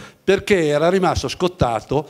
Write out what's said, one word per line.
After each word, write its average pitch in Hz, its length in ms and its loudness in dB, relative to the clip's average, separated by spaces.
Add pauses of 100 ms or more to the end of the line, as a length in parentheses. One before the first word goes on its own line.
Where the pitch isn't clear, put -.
(220)
perché 190 440 2
era 147 220 2
rimasto 175 380 0
scottato 139 840 -2